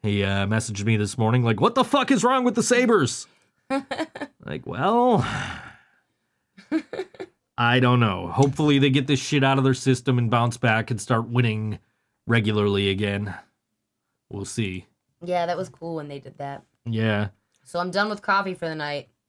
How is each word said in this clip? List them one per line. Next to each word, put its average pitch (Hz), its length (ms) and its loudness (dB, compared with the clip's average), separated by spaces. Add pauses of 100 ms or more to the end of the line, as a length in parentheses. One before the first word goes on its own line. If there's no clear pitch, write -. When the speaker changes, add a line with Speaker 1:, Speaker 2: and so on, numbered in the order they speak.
Speaker 1:
He, 101 180 0
uh, 98 260 0
messaged 107 360 -2
me 110 140 2
this 104 200 -2
morning 120 260 2
like, 113 180 0
"What 196 140 2
the 262 100 2
fuck 277 260 0
is 208 140 2
wrong 254 180 4
with 240 120 2
the 233 80 0
Sabres?" 233 640 2 (440)
Speaker 2:
<laughs> - 760 -8
Speaker 1:
Like, - 200 -10
well, 202 580 2 (2250)
I 120 220 4
don't 123 200 4
know. 92 280 0
Hopefully 139 520 2
they 143 100 4
get 131 180 0
this 139 120 2
shit 143 240 0
out 135 140 4
of 131 60 2
their 135 120 4
system 127 420 0
and 117 140 0
bounce 120 260 0
back 110 340 0
and 107 80 -4
start 113 300 0
winning 110 500 0 (480)
regularly 104 640 2
again. 101 440 -2 (960)
We'll 98 160 -8
see. 92 420 -6 (360)
Speaker 2:
Yeah, 175 220 -2
that 170 120 -4
was 185 120 -8
cool 165 260 -12
when 147 120 -8
they 143 120 -12
did - 200 -20
that. 139 240 -12 (220)
Speaker 1:
Yeah. 110 440 0 (340)
Speaker 2:
So - 160 -8
I'm 180 120 -4
done 202 180 0
with 208 120 -8
coffee 196 340 -2
for 170 120 -8
the 156 80 -6
night. 147 340 -8 (200)